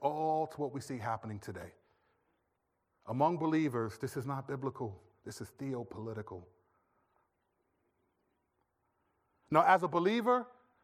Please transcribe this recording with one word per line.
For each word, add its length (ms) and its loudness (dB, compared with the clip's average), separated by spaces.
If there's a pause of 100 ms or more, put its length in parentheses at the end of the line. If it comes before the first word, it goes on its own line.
all 440 0
to 160 -8
what 100 -2
we 100 -6
see 180 -8
happening 400 -6
today. 340 -4 (1300)
Among 300 2
believers, 600 0
this 180 -8
is 100 -4
not 220 -6
biblical. 540 -6 (240)
This 160 -12
is 180 -12
theopolitical. 840 -8 (3000)
Now, 160 8
as 160 8
a 60 2
believer, 580 2 (380)